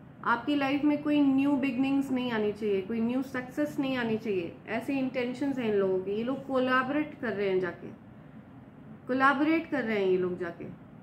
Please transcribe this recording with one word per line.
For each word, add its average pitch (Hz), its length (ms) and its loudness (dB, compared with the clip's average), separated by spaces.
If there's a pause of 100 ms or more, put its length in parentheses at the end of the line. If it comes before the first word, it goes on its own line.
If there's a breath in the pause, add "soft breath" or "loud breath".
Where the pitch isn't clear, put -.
(240)
आपकी 233 320 0
life 277 280 0
में 294 200 2
कोई 294 180 4
new 277 300 4
beginnings 269 600 2
नहीं 247 200 0
आनी 214 220 0
चाहिए, 202 280 0
कोई 226 200 -2
new 247 220 0
success 277 560 -4
नहीं 262 180 0
आनी 226 200 0
चाहिए, 196 400 -2 (100)
ऐसे 254 320 -2
intentions 262 600 -2
हैं 226 100 0
इन 208 60 2
लोगों 190 240 2
के। 190 120 -4
ये 214 120 -2
लोग 269 240 -4
collaborate 262 720 0
कर 226 140 -2
रहे 196 160 0
हैं 185 100 2
जाके, 170 280 -4 (1200)
Collaborate 269 600 4
कर 262 140 -2
रहे 220 160 0
हैं 190 120 4
ये 185 60 4
लोग 180 200 0
जाके 175 280 -8 (380)